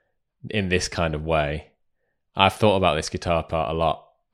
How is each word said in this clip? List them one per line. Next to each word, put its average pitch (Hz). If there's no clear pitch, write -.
in 98
this 90
kind 80
of 76
way. 78
I've 95
thought 104
about 90
this 78
guitar 85
part 80
a 82
lot 80